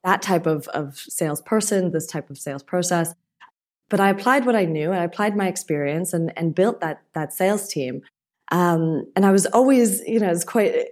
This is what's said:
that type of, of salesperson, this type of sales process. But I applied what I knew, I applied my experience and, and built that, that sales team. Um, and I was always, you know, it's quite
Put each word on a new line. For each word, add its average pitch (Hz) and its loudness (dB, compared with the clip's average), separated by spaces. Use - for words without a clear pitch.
that 185 2
type 175 0
of, 156 -2
of 143 -6
salesperson, 185 -2
this 160 -4
type - -10
of 135 -16
sales 139 -12
process. 175 -2
But 196 2
I 196 4
applied 247 2
what 233 2
I 196 2
knew, 156 -2
I 180 0
applied 202 -2
my 190 0
experience 151 -4
and, 165 -2
and 165 -2
built 196 0
that, 156 -6
that 156 -6
sales 202 0
team. 135 -6
Um, 165 2
and 196 4
I 196 6
was 196 4
always, 240 4
you 226 0
know, 190 2
it's 175 -2
quite 208 0